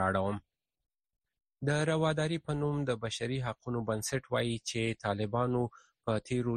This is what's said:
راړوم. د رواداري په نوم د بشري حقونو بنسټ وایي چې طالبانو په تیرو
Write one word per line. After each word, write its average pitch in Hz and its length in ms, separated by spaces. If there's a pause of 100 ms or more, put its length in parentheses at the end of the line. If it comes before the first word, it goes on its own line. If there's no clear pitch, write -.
راړوم. 95 360 (1300)
د - 20 (220)
رواداري 156 540
په 151 140
نوم 147 160 (140)
د 117 140
بشري 117 420
حقونو 120 420
بنسټ 113 340 (120)
وایي 120 200 (140)
چې 113 380
طالبانو 120 560 (440)
په 110 220
تیرو 120 280